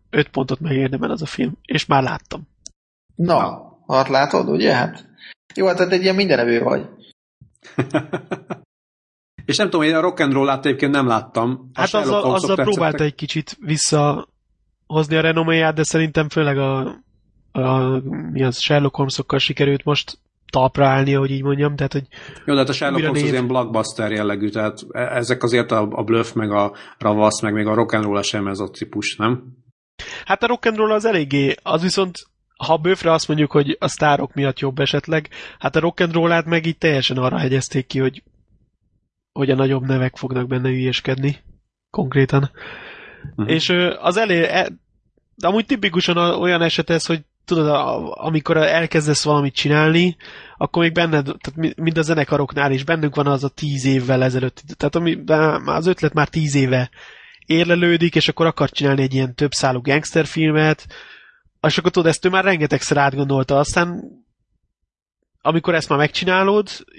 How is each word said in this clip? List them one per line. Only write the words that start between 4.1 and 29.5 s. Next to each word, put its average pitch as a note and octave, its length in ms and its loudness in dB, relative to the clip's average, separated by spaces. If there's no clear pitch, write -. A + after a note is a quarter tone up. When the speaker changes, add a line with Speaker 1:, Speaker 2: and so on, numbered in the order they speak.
Speaker 2:
ugye? D3+ 240 4
Hát. C3+ 320 -2
Jó, F#3+ 120 2
hát, F3 120 2
hát F3+ 120 2
egy F#3 100 2
ilyen F#3+ 140 2
mindenevő B2 480 2
vagy. C3 220 0
Speaker 3:
<laughs> - 140 -2
És - 120 -2
nem G#3 120 2
tudom, E3 160 2
én D#3+ 100 2
a D#3+ 60 2
Rock F3+ 180 -2
and C#3 140 2
Roll-át C#3 320 0
egyébként C#3+ 260 0
nem C#3 160 2
láttam. A2+ 680 -2
A - 60 -10
Speaker 1:
Hát C3 80 2
Speaker 3:
Sherlock D3 240 0
Speaker 1:
azzal, G3+ 100 2
Speaker 3:
Holmes-ok - 220 2
Speaker 1:
azzal G3 120 0
Speaker 3:
tetszettek? F3+ 180 0
Speaker 1:
próbálta D#3 300 0
egy D3 120 -2
kicsit - 440 -8
visszahozni D3+ 1600 -2
a D#3+ 60 4
renoméját, D#3+ 520 2
de D#3 100 0
szerintem D#3 460 0
főleg C#3+ 280 0
a, C3+ 440 -2
a, C3 480 0
mi C3 120 0
az, B2+ 160 0
Sherlock C#3+ 360 2
Holmes-okkal C3+ 440 -2
sikerült C#3 440 0
most - 360 -2
talpra C3+ 360 2
állni, C3+ 280 4
ahogy C#3 160 0
így C3+ 120 -4
mondjam, C#3+ 320 0
tehát, C#3 180 -4
hogy C#3 140 -4
Speaker 3:
Jó, D3 80 2
de C#3 60 4
hát C3+ 100 2
a D3 40 -2
Sherlock C#3 260 -2
Speaker 1:
újra D#3 80 0
Speaker 3:
Holmes D3 160 0
az D3 80 0
Speaker 1:
név. - 20 0
Speaker 3:
ilyen B2+ 140 0
blockbuster A2 640 -2
jellegű, G#2 380 -2
tehát G#2+ 300 -4
e-, B2 240 -6
ezek A#2+ 280 0
azért A#2+ 280 2
a, G#2+ 200 2
a A2 120 -6
Bluff, A2+ 300 0
meg A2 180 -2
a G2+ 240 0
Ravasz, G#2+ 440 2
meg G#2+ 120 -2
még G#2+ 120 0
a G#2+ 80 0
Rock A2 180 2
and G#2+ 120 0
Roll G2+ 180 0
sem G2+ 260 -4
ez G2 120 -4
a F#2+ 100 -6
típus, - 460 -8
nem? B2 280 0